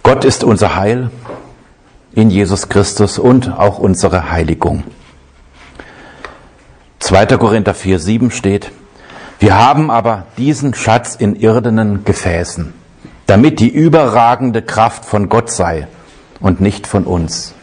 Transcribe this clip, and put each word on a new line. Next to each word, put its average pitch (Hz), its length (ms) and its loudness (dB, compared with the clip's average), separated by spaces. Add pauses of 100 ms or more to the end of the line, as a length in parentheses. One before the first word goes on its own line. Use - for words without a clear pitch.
Gott 127 240 2
ist - 180 2
unser 104 320 2
Heil 117 360 -2 (1000)
in 110 180 4
Jesus 95 360 0
Christus - 520 0
und 123 380 2
auch 101 200 0
unsere 92 540 0
Heiligung. 95 520 -2 (2250)
Zweiter 104 400 2
Korinther 104 380 0
vier 95 240 -2
sieben 110 320 -2
steht: 98 400 -4 (680)
„Wir 101 180 2
haben 143 360 2
aber 110 340 0 (120)
diesen 135 360 -2
Schatz 113 420 0
in 101 200 0
irdenen 110 680 0
Gefäßen, 87 680 -4 (540)
damit 127 320 4
die 117 100 4
überragende 123 920 2
Kraft - 420 -2
von 101 240 -2
Gott 113 220 0
sei 82 360 -4 (520)
und 90 200 0
nicht 101 280 -2
von 98 160 -2
uns. 85 600 -6